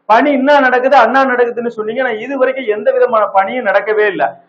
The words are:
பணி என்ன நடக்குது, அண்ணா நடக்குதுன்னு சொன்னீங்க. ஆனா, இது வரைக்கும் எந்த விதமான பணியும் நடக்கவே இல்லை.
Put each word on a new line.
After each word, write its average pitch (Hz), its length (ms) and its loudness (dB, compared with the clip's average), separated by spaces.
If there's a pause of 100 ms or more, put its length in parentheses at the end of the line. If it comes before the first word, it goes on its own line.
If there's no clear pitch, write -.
பணி 254 280 2
என்ன 277 280 2
நடக்குது, 254 360 2
அண்ணா 254 280 4
நடக்குதுன்னு 240 420 -2
சொன்னீங்க. 233 360 -6
ஆனா, 247 100 -4
இது 254 260 -8
வரைக்கும் 254 400 -2
எந்த 240 140 0
விதமான 226 340 0
பணியும் 208 400 -2
நடக்கவே 208 400 0
இல்லை. 156 200 -2 (220)